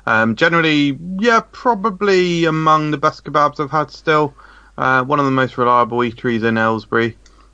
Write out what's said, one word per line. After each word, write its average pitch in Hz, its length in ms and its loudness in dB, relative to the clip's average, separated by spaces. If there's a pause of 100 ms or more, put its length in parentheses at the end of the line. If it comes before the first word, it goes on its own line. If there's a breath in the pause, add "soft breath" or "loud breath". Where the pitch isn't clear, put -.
Um, 113 300 0
generally, 156 600 2 (200)
yeah, 226 220 2 (120)
probably 190 920 0
among 156 440 2
the 147 80 -4
best 151 260 -2
kebabs 147 360 -2
I've 139 100 -6
had 151 200 -4
still. 151 440 -2 (440 loud breath)
Uh, 131 260 0
one 143 140 -2
of 139 80 0
the 135 40 0
most 131 280 -2
reliable 120 400 2
eateries 117 460 -4
in 113 120 0
Aylesbury. 113 600 -2 (380 soft breath)